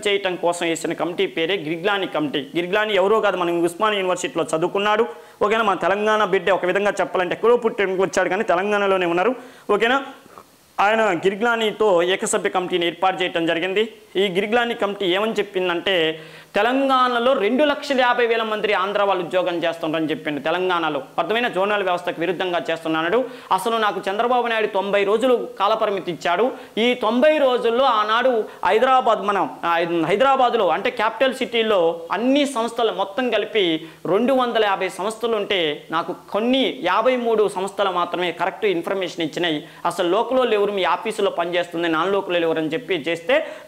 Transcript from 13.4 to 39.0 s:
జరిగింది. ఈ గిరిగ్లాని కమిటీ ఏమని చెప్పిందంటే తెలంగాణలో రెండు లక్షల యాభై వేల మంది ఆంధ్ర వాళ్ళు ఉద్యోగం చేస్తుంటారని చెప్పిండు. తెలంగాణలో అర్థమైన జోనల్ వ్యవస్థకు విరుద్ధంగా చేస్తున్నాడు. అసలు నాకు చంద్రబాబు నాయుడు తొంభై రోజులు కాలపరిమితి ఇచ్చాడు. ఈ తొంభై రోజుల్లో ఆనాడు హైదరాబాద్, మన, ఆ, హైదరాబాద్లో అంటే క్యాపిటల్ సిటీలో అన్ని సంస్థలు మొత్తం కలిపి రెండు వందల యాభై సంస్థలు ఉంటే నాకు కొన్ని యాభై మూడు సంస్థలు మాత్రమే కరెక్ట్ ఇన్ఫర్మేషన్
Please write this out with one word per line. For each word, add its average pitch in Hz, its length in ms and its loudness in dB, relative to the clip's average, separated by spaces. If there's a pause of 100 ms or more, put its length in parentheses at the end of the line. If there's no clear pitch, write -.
జరిగింది. 185 480 0 (220)
ఈ 196 120 2
గిరిగ్లాని 220 460 0
కమిటీ 202 320 -4
ఏమని 196 260 0
చెప్పిందంటే 180 880 -2 (360)
తెలంగాణలో 254 800 2
రెండు 240 300 2
లక్షల 277 380 0
యాభై 240 240 2
వేల 233 180 2
మంది 214 300 -2
ఆంధ్ర 202 300 0
వాళ్ళు 190 200 0
ఉద్యోగం 175 320 0
చేస్తుంటారని 165 540 -2
చెప్పిండు. 151 300 -4
తెలంగాణలో 165 640 0 (160)
అర్థమైన 214 280 0
జోనల్ 202 360 0
వ్యవస్థకు 175 360 -2
విరుద్ధంగా 175 420 -2 (100)
చేస్తున్నాడు. 165 540 0 (260)
అసలు 226 260 0
నాకు 202 320 0
చంద్రబాబు 233 380 0
నాయుడు 220 200 0
తొంభై 202 360 -2
రోజులు 220 460 2 (100)
కాలపరిమితి 202 520 0
ఇచ్చాడు. 180 400 0 (260)
ఈ 233 160 4
తొంభై 247 440 2
రోజుల్లో 247 480 2
ఆనాడు 226 580 2 (220)
హైదరాబాద్, 233 540 4
మన, 190 300 0 (160)
ఆ, 170 200 2 (200)
హైదరాబాద్లో 233 600 4
అంటే 180 220 0
క్యాపిటల్ 233 460 0
సిటీలో 196 680 0 (100)
అన్ని 262 340 2
సంస్థలు 233 460 -2
మొత్తం 196 380 -2
కలిపి 202 580 0 (180)
రెండు 220 280 2
వందల 240 320 2
యాభై 190 240 0
సంస్థలు 220 460 -4
ఉంటే 175 560 -2
నాకు 165 240 -4 (160)
కొన్ని 240 520 0
యాభై 220 320 2
మూడు 226 320 2
సంస్థలు 196 420 -2
మాత్రమే 175 420 -2
కరెక్ట్ 185 340 -4
ఇన్ఫర్మేషన్ 180 560 -2